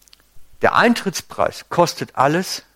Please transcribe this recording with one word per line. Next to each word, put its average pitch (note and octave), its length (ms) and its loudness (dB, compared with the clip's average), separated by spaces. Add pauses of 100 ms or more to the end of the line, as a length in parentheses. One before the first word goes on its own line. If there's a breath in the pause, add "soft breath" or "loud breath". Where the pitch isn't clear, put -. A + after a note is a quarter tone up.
(640)
Der - 140 2
Eintrittspreis - 920 0
kostet - 480 -2
alles D3+ 480 0 (120)